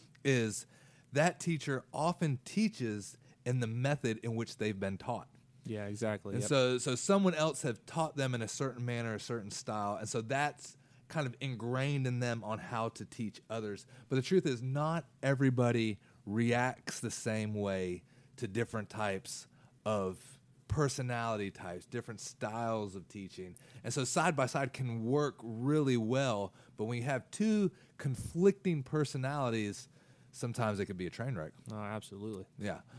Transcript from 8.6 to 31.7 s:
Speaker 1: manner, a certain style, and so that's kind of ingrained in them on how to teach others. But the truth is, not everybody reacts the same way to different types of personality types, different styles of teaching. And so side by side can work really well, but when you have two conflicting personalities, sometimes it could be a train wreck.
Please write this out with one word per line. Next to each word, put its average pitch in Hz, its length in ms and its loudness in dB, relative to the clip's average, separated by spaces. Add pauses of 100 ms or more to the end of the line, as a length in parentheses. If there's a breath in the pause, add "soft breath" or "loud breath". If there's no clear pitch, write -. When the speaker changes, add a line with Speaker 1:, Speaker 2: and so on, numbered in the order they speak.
Speaker 1:
manner, 117 300 -2
a 104 40 -6
certain 110 320 -6
style, 104 440 -2
and 110 120 -6
so 117 140 -2
that's 139 560 -2 (300 soft breath)
kind 147 200 -2
of 123 140 -6
ingrained 131 640 0
in 123 120 0
them 117 240 0
on 107 160 -4
how 113 300 -2
to 110 160 -8
teach - 440 -8
others. 107 360 -6 (240 loud breath)
But 135 60 2
the 131 60 4
truth 180 240 4
is, 123 160 0
not 147 440 0 (160)
everybody 123 760 4 (280 soft breath)
reacts 117 760 2
the 113 120 -4
same 110 420 -2
way 95 500 0 (380 soft breath)
to 117 60 -2
different 110 420 -2
types 104 560 -4 (400 soft breath)
of 98 320 0 (500)
personality 117 840 0
types, 90 340 -10
different 117 340 -8
styles 110 760 -4
of 92 120 -10
teaching. 92 480 -12 (280 loud breath)
And 117 100 -4
so 135 100 0
side 160 320 2
by 131 120 2
side 135 260 -2
can 117 320 -2
work 139 380 2
really 127 540 4
well, 113 540 2 (240 loud breath)
but 107 100 -2
when 120 120 -2
you 120 60 -2
have 135 260 -2
two 208 420 2 (280 loud breath)
conflicting 170 840 2
personalities, 131 1080 0 (420 soft breath)
sometimes 113 480 0
it 95 80 0
could 95 100 -8
be 90 80 -4
a 82 60 -4
train 123 240 -4
wreck. 78 160 -6 (200)